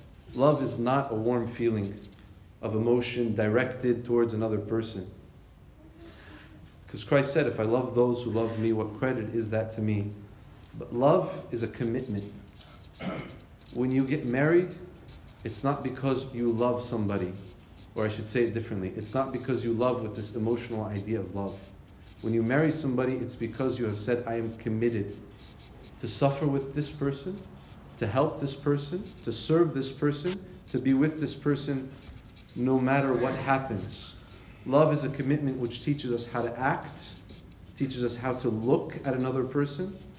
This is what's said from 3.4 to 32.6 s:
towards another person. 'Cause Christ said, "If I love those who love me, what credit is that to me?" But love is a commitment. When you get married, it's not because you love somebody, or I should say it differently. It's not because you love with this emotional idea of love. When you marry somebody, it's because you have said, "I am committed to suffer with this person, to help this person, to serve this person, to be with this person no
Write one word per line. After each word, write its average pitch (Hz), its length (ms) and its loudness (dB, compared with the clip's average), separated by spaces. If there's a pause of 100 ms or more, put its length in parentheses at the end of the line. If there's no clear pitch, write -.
towards 117 280 4
another 107 240 0
person. 104 480 -2 (1800)
'Cause - 160 -8
Christ 139 300 2
said, 151 120 4
"If 110 140 -2
I 110 40 2
love 113 300 2
those 120 300 4
who 110 80 -2
love 110 260 0
me, 113 160 2
what 107 240 -2
credit 113 380 -2
is 113 140 0
that 110 240 0
to 110 80 -4
me?" 104 300 0 (680)
But - 160 -8
love 147 560 4
is 117 100 -2
a 113 60 -2
commitment. 113 640 -4 (1400)
When 127 180 0
you 131 140 4
get 139 200 0
married, 156 500 4 (680)
it's 110 200 -6
not 143 200 0
because 131 500 -2
you 120 180 2
love 117 300 2
somebody, 101 520 -2 (600)
or 110 120 0
I 107 40 2
should 107 180 -6
say 120 180 4
it 104 80 0
differently. 101 420 -2
It's 107 180 -8
not 131 180 0
because 120 320 -2
you 117 100 2
love 117 280 2
with 107 140 -6
this 107 200 -6
emotional 113 500 0
idea 104 340 -2
of 90 160 -6
love. 98 180 -4 (680)
When 110 120 0
you 113 80 4
marry 143 300 4
somebody, 127 420 0
it's 113 220 -4
because 117 420 -2
you 120 80 0
have 104 140 -2
said, 120 260 0
"I 117 100 -2
am 113 220 -2
committed 110 580 0 (840)
to 117 80 -6
suffer 143 400 2
with 139 260 0
this 147 160 -2
person, 143 480 -4 (600)
to 113 100 -2
help 143 320 2
this 143 160 -4
person, 147 480 0 (200)
to 113 80 -4
serve 156 420 4
this 135 180 -2
person, 147 480 0 (320)
to 123 80 0
be 135 140 4
with 151 260 4
this 139 160 -4
person 139 540 -2 (640)
no 131 240 4